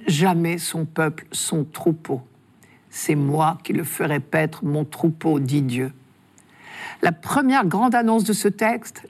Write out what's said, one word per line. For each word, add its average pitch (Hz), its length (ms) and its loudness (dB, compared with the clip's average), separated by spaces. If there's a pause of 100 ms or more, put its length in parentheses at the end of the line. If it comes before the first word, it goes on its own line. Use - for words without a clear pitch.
jamais 170 500 2
son 165 300 -4
peuple, 160 460 -4
son - 320 -2
troupeau. « 156 580 -4 (680)
C'est - 260 -2
moi 151 480 2
qui - 120 -4
le 165 100 0
ferai 160 360 -2
paître, 156 440 -2
mon 151 220 -2
troupeau », 160 520 0
dit 139 220 0
Dieu. 127 320 -2 (1080)
La 175 120 2
première 262 520 2
grande 220 300 2
annonce 226 300 4
de 220 80 0
ce 202 160 2
texte, - 600 -2